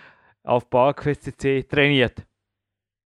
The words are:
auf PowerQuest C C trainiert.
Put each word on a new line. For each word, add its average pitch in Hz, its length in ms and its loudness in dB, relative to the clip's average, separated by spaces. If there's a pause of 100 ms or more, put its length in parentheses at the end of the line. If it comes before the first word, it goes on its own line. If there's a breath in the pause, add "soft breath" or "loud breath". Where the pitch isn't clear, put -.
(440 soft breath)
auf 120 260 -2
PowerQuest 139 540 0
C 139 120 -12
C 135 280 -2
trainiert. 143 540 0 (880)